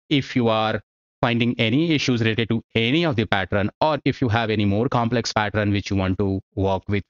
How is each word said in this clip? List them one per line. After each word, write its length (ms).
if 260
you 140
are 320
finding 380
any 320
issues 300
related 280
to 140
any 300
of 120
the 100
pattern, 440
or 240
if 180
you 60
have 220
any 140
more 240
complex 440
pattern 400
which 180
you 60
want 220
to 220
work 340
with 220